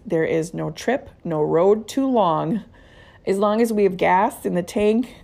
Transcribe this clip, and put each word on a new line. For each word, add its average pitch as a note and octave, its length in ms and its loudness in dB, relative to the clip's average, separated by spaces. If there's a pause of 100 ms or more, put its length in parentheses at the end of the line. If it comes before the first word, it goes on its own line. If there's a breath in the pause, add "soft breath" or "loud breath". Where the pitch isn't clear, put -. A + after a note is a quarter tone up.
There E3 200 0
is D#3+ 280 -2
no D#3 180 -6
trip, - 380 -4 (140)
no D#3 180 -2
road F3 460 2
too C4+ 220 -2
long. F3 540 0 (640 loud breath)
As F#3+ 120 0
long G#3 240 2
as A3+ 100 2
we G#3 120 2
have F#3 120 2
gas F#3 500 0
in F#3 100 -2
the F3 80 -2
tank, G#3+ 600 0